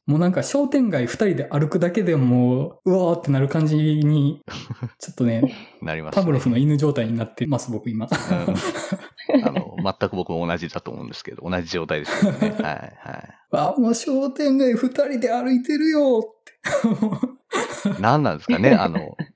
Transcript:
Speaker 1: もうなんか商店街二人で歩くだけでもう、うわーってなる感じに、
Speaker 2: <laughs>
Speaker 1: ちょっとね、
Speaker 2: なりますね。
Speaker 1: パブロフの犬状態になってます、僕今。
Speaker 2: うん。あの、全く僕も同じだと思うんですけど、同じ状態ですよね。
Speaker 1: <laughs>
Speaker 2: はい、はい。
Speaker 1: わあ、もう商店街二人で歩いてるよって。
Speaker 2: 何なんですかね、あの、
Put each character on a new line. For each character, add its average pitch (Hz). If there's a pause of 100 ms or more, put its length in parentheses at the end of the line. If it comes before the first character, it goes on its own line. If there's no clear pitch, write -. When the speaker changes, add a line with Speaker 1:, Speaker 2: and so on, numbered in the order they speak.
Speaker 1:
も 143
う -
な 180
ん 185
か 143
商 277
店 262
街 127
二 -
人 196
で 135
歩 147
く 185
だ 175
け 208
で 170
も 127
う、 185
う -
わ 180
ー 170
っ -
て 147
な 135
る 139
感 156
じ 151
に、 151
Speaker 2:
<laughs> -
Speaker 1:
ち -
ょ -
っ -
と 127
ね、 117 (380)
Speaker 2:
な 80
り 80
ま 78
す -
ね。 196
Speaker 1:
パ 180
ブ 156
ロ 131
フ 127
の 117
犬 147
状 147
態 127
に 117
な 113
っ -
て 123
ま 131
す、 -
僕 110
今。 113
Speaker 2:
う -
ん。 226
あ 220
の、 - (220)
全 98
く 98
僕 87
も 85
同 85
じ 82
だ -
と -
思 67
う 67
ん -
で -
す -
け -
ど、 -
同 90
じ 80
状 85
態 76
で 73
す -
よ 190
ね。 214
Speaker 1:
<laughs> -
Speaker 2:
は 156
い、 - (240)
は -
い。 - (120)
Speaker 1:
わ -
あ、 285
も 226
う 233
商 269
店 269
街 254
二 247
人 285
で 220
歩 247
い 254
て 294
る 311
よ 277
っ -
て。 - (1500)
Speaker 2:
何 131
な 98
ん -
で -
す -
か -
ね、 123
あ 90
の、 - (200)